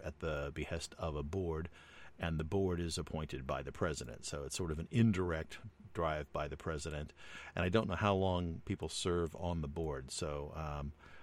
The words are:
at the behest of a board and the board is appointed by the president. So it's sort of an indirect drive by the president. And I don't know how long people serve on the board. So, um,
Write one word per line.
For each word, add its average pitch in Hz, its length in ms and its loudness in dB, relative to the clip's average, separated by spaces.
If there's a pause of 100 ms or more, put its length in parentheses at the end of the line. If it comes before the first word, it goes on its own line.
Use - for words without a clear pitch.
at 78 140 -6
the 73 340 0
behest 80 440 -4
of 80 180 -2
a 73 80 0
board 82 440 0 (520)
and 82 200 2
the 80 40 2
board 92 360 2
is 85 180 0
appointed 76 480 -4
by 67 160 0
the 67 100 -6
president. 71 540 -2
So 71 200 -4
it's - 100 -4
sort 87 160 0
of 78 80 0
an 80 120 -4
indirect 90 680 4 (340)
drive 78 400 0
by 76 140 0
the 76 100 -6
president. 76 560 -4 (420)
And 87 100 2
I 92 40 4
don't 110 180 4
know 90 80 0
how 101 200 6
long 90 500 2
people 90 240 -2
serve 87 460 2
on 87 260 0
the 76 60 0
board. 71 440 -2
So, 73 440 -2
um, 73 360 -2 (320)